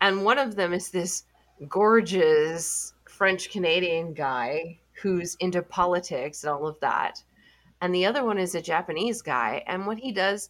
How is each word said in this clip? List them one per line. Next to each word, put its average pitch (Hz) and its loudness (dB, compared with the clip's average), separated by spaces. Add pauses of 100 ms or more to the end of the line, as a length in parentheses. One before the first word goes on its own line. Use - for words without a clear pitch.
and 196 2
one 247 4
of 226 0
them 180 0
is - -2
this 180 -4 (440)
gorgeous 170 2 (120)
French 190 0
Canadian 170 0
guy 143 -4 (240)
who's 175 0
into 180 0
politics 175 -2
and 147 -2
all 143 -4
of 151 -8
that. - -2 (600)
And 180 0
the 180 2
other 247 0
one 208 0
is 180 -2
a 160 -4
Japanese 175 -2
guy. 123 -2
And 190 -4
what 214 -4
he 254 -8
does 196 -2